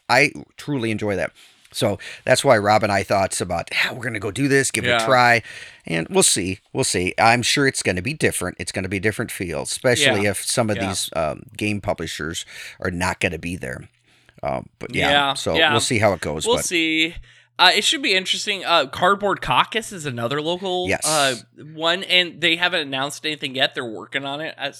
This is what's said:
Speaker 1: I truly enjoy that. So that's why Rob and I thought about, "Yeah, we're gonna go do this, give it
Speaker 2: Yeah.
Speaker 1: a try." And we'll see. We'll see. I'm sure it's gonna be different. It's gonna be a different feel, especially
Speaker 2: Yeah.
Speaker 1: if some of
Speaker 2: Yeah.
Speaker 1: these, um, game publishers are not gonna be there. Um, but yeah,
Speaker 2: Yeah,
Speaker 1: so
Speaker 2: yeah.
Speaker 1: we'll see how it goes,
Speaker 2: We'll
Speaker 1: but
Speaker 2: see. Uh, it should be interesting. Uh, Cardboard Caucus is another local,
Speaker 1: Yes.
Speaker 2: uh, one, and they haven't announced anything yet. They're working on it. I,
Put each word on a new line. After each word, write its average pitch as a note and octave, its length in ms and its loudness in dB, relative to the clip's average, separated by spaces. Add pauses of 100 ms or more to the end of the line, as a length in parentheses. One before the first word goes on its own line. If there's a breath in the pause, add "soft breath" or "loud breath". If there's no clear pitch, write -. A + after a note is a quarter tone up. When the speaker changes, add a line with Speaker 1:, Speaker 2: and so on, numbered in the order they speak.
(100)
Speaker 1:
I C3+ 200 6 (280)
truly B2 320 -4
enjoy G#2 260 -2
that. E2+ 160 -2 (400 soft breath)
So G2+ 260 0 (280 loud breath)
that's - 180 4
why C3 140 6
Rob G#2 240 4
and G#2 100 2
I G2 100 2
thought G2 380 0
about, F2 320 -4
"Yeah, - 220 -2
we're A#2+ 100 -12
gonna A2+ 160 -6
go G#2+ 100 -6
do C3+ 160 0
this, C3+ 240 2
give A2+ 140 -2
it B2 40 0
Speaker 2:
Yeah. A#2+ 140 2
Speaker 1:
a A2+ 40 -2
try." A#2+ 360 6 (440 loud breath)
And E3 240 -4
we'll F#3+ 120 4
see. F#2+ 360 0 (160)
We'll C3 100 0
see. F2+ 340 0
I'm A2+ 220 6
sure C#3 260 2
it's - 160 0
gonna F#2 200 0
be B2 100 -4
different. G2 480 -2
It's - 120 -8
gonna F#2 180 -6
be G2 80 -2
a - 20 -6
different G#2+ 300 -2
feel, E2+ 320 -6
especially B2 640 2
Speaker 2:
Yeah. G2+ 80 2
Speaker 1:
if - 120 -8
some A#2 240 0
of G#2 80 0
Speaker 2:
Yeah. G#2 120 -4
Speaker 1:
these, F#2 280 -4
um, D2+ 280 -4 (120)
game G#2 240 -4
publishers D#2+ 640 -6 (340 loud breath)
are - 120 -4
not F2+ 300 -2
gonna F2 180 -2
be E2+ 180 -8
there. - 320 -10 (540 soft breath)
Um, C2 260 -4 (100)
but - 160 -10
yeah, - 160 0
Speaker 2:
Yeah, C#3+ 240 2
Speaker 1:
so G2 220 -2
Speaker 2:
yeah. D#3+ 140 4
Speaker 1:
we'll D3 100 4
see - 200 0
how G#2 120 6
it E2+ 80 -2
goes, D#2 260 -4
Speaker 2:
We'll A#3 100 2
Speaker 1:
but - 100 -2
Speaker 2:
see. D#3+ 480 0 (440 soft breath)
Uh, F3+ 180 6
it G#3 80 2
should - 180 0
be F#3 120 2
interesting. F#3+ 500 -2
Uh, D3+ 220 4
Cardboard F#3+ 540 2
Caucus G#3+ 520 0
is F3 120 -10
another B2 380 -4
local, F3+ 460 -4
Speaker 1:
Yes. - 180 0
Speaker 2:
uh, C#3+ 300 2 (380)
one, E3 300 0
and F3 360 2
they E3 160 2
haven't F3 240 0
announced C#3 440 -6
anything D3+ 300 -6
yet. C3+ 200 0
They're C#3+ 100 -6
working A2+ 400 -8
on C#3 160 -8
it. D#3 180 -10
I, C#3 220 -6